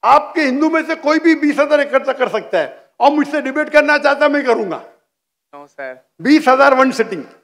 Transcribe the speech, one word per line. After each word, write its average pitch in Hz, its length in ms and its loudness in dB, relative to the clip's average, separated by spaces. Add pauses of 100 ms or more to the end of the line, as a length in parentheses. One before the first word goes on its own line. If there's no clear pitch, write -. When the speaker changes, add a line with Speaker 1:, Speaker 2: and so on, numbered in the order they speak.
Speaker 1:
आपके 302 380 2
हिंदू 285 280 0
में 320 140 -2
से 320 100 -4
कोई 311 240 0
भी 320 160 2
बीस 294 240 -2
हजार 294 220 2
इकट्ठा 269 320 -2
कर 254 160 -2
सकता 202 300 -4
है - 320 -8 (100)
और 262 100 4
मुझसे 294 320 -2
debate 285 260 -4
करना 294 300 2
चाहता, 285 300 2
मैं 285 180 -2
करूंगा। 214 380 -2 (720)
Speaker 2:
No, 143 140 -20
सर। 131 400 -16 (120)
Speaker 1:
बीस 285 280 2
हजार 269 260 4
वन 262 160 2
sitting। 196 340 -6 (200)